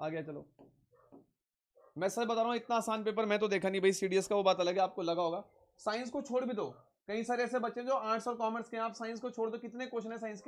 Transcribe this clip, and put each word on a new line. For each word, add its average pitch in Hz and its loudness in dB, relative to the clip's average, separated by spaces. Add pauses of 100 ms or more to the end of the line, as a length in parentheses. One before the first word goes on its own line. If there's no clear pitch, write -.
आ 156 -4
गया, 160 -4
चलो 147 -10 (1500)
मैं 180 0
सच 233 -2
बता 233 0
रहा 226 2
हूँ, 240 2
इतना 233 0
आसान 220 0
पेपर 214 0
मैं 208 4
तो 208 2
देखा 190 2
नहीं 190 0
भाई, 190 6
सीडीएस 190 2
का 202 2
वो 202 4
बात 185 6
अलग 180 4
है, 190 2
आपको 185 0
लगा 170 2
होगा। 170 0 (380)
साइंस 233 -2
को 285 -2
छोड़ 254 0
भी 240 -2
दो, 180 -2 (400)
कई 220 -2
सारे 240 0
ऐसे 247 0
बच्चे 233 -4
जो 262 2
आर्ट्स 220 0
और 240 -2
कॉमर्स 226 -2
के 226 -6
हैं, 226 0
आप 226 -2
साइंस 226 -6
को 247 -4
छोड़ 226 -2
दो, 226 -4
कितने 240 -8
क्वेश्चन 226 -6
है 226 -6
साइंस 214 -8